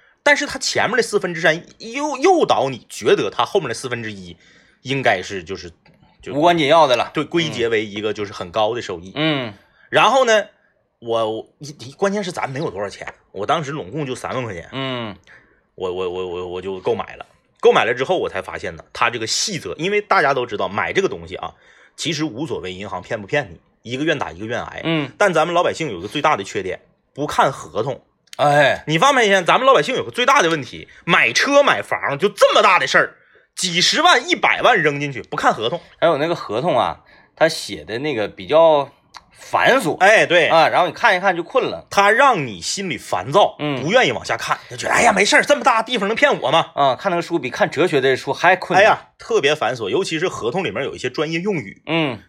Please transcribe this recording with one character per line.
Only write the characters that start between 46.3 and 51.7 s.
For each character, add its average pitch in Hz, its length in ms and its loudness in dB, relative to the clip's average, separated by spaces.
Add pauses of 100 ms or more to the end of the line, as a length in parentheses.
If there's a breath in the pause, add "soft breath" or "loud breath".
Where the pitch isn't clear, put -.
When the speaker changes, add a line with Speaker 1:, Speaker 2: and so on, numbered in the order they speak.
Speaker 1:
我 123 100 0
吗？ 156 240 2
Speaker 2:
啊， 143 200 2
看 - 140 -2
那 175 60 0
个 170 60 -2
书 170 180 -4
比 131 100 -6
看 185 200 0
哲 151 180 0
学 151 140 2
的 131 140 4
书 127 180 -6
还 175 220 2
困 180 220 -2
难。 196 60 6
Speaker 1:
哎 214 60 6
呀， - 280 -2
特 - 220 -2
别 151 160 2
繁 120 200 -2
琐， 110 140 -6
尤 156 140 0
其 160 160 -6
是 180 80 -2
合 120 240 -4
同 185 120 -4
里 123 80 -4
面 113 120 -6
有 123 100 -6
一 - 40 -14
些 - 120 -6
专 156 220 -4
业 165 80 -2
用 190 160 -4
语。 107 300 -10